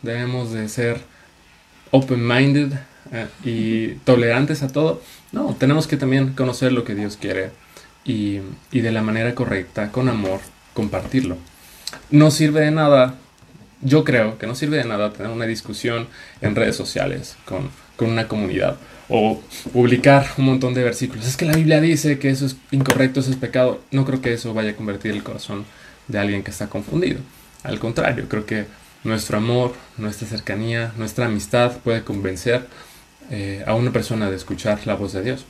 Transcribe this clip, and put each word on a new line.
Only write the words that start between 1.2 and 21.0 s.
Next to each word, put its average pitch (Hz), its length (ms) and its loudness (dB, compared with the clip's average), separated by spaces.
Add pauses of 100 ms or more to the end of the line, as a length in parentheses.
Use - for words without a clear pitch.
open-minded, 135 800 4 (380)
eh, 113 160 -8 (180)
y 113 500 -2 (100)
tolerantes 135 580 2
a 135 60 -2
todo? 156 340 -2 (300)
No, 277 260 -2
tenemos 151 280 4
que 147 100 -2
también 135 360 2
conocer 127 400 0
lo 120 120 0
que 110 100 -6
Dios 101 220 -6
quiere 95 340 -4 (540)
y, 104 360 -2 (300)
y 127 100 0
de 113 120 0
la 110 100 0
manera 113 320 0
correcta, 104 580 -4
con 131 160 2
amor, 98 320 -2 (320)
compartirlo. 98 640 -2 (760)
No 151 200 8
sirve 151 300 2
de 151 100 4
nada, 143 460 6 (680)
yo 135 220 6
creo 113 340 2
que 107 80 -8
no 117 80 -6
sirve 151 240 -2
de 127 60 -2
nada 104 280 -2
tener 104 180 -8
una 117 160 -4
discusión 113 600 -4 (320)
en 107 140 0
redes 110 220 2
sociales - 680 -4
con, - 260 -6 (260)
con 113 140 0
una 113 180 -2
comunidad 95 480 0 (320)
o 110 340 2 (300)
publicar 131 540 6 (120)
un 135 80 4
montón 127 260 2
de 127 100 0
versículos. 117 440 -2